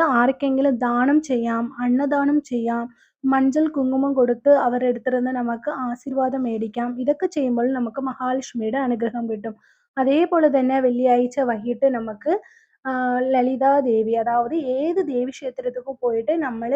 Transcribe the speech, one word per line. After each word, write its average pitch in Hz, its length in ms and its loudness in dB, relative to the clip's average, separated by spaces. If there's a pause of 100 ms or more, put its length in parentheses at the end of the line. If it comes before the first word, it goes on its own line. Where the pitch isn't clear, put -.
(100)
ആർക്കെങ്കിലും 269 680 2
ദാനം 247 440 2
ചെയ്യാം, 233 420 -2 (160)
അന്നദാനം 277 600 2
ചെയ്യാം, 233 400 -2 (420)
മഞ്ചൾ 269 440 2
കുങ്കുമം 269 460 0
കൊടുത്ത് 247 420 4
അവരുടെ 247 320 0
അടുത്തിരുന്ന് 247 420 0
നമുക്ക് 240 400 -4 (100)
ആശീർവാദം 262 600 -4
മേടിക്കാം. 226 480 -4 (100)
ഇതൊക്കെ 294 260 0
ചെയ്യുമ്പോൾ 254 460 0
നമുക്ക് 240 280 -4
മഹാലക്ഷ്മിയുടെ 254 760 -4
അനുഗ്രഹം 233 480 -2
കിട്ടും. 220 280 -6 (420)
അതേപോലെ 311 520 4
തന്നെ 262 320 2
വെള്ളിയാഴ്ച 247 600 2
വൈകിട്ട് 240 500 0
നമുക്ക്, 226 420 -4 (520)
ആ, 262 80 -6 (380)
ലളിതാദേവി, 254 840 2
അതായത് 233 420 0 (140)
ഏത് 311 360 -2
ദേവി 254 240 -2
ക്ഷേത്രത്തിലേക്ക് 247 640 -8
പോയിട്ട് 226 420 -2
നമ്മൾ 240 380 -4